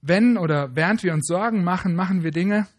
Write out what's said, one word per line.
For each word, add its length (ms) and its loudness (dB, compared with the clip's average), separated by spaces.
Wenn 340 4
oder 380 -2
während 280 0
wir 120 0
uns 120 -2
Sorgen 360 -2
machen, 320 -2
machen 300 0
wir 60 -2
Dinge 360 0